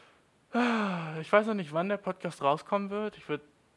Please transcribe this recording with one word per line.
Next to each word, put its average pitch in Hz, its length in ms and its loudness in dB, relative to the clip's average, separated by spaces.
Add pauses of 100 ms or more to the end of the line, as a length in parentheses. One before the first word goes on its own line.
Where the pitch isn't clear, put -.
(1200)
Ich 160 140 -10
weiß 208 140 8
noch 226 60 0
nicht, 170 200 -4
wann 170 160 0
der 202 80 -2
Podcast 185 440 -6
rauskommen 156 480 0
wird. 208 280 -6
Ich - 100 -20
würd, 147 140 -4 (360)